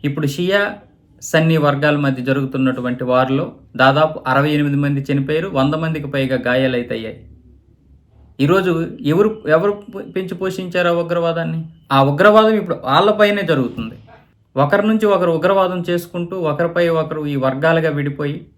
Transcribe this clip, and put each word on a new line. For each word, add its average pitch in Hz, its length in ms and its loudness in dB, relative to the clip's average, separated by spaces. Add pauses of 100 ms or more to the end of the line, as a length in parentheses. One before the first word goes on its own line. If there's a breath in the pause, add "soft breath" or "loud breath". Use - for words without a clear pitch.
ఇప్పుడు 143 200 -2
షియా, 190 500 -2 (440)
సన్నీ 160 360 2
వర్గాల 147 400 2
మధ్య 135 260 -2
జరుగుతున్నటువంటి 131 800 -2
వార్లో 135 520 0 (200)
దాదాపు 143 520 4
అరవై 139 240 2
ఎనిమిది 147 240 0
మంది 143 360 -2
చనిపోయారు, 151 360 -2
వంద 139 260 0
మందికి 160 340 -4
పైగా 135 300 -2 (100)
గాయాలైతే 127 480 -2
అయ్యాయి. 110 340 -12 (1080)
ఈరోజు 165 600 0
ఎవరు, 190 460 0
ఎవరు 165 240 2 (300)
పెంచి 185 340 -8
పోషించారు 185 520 -4
ఆ 170 40 2
ఉగ్రవాదాన్ని? 165 760 -2 (260)
ఆ 135 120 4
ఉగ్రవాదం 208 500 4
ఇప్పుడు 175 300 -4
వాళ్ళపైనే 202 580 2
జరుగుతుంది. 120 540 -2 (600)
ఒకరి 196 320 2
నుంచి 214 180 2
ఒకరు 180 260 4
ఉగ్రవాదం 180 580 0
చేసుకుంటూ, 175 500 -4
ఒకరిపై 170 480 0
ఒకరు 156 380 -2
ఈ 147 100 -4
వర్గాలుగా 147 540 0
విడిపోయి 147 580 -6 (100)